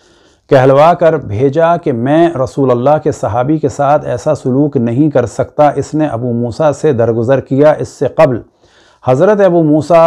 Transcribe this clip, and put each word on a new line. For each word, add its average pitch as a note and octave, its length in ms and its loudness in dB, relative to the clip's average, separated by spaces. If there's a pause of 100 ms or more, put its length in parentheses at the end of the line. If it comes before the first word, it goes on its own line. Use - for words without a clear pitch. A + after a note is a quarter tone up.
(500)
कहलवा C#3 440 4
कर D#3+ 240 0
भेजा C#3 580 -2
कि D#3+ 180 -4
मैं D3+ 420 0
रसूल C3 340 -2
अल्लाह B2+ 280 0
के D3+ 140 -2
सहाबी B2+ 460 -4
के D3+ 120 -2
साथ C#3+ 380 -2
ऐसा B2+ 260 -4
सलूक C#3 440 -2
नहीं A#2 320 0
कर B2 180 0
सकता। D3 500 -2
इसने D3+ 300 -4
अबू A#2+ 260 -6
मूसा A#2+ 400 -2
से D#3 200 -2
दरगुजर A#2 480 0
किया। C#3+ 340 2
इससे - 440 -6
कबल B2+ 220 0 (640)
हज़रत F#3 360 2
अबू F3 220 2
मूसा D#3 440 2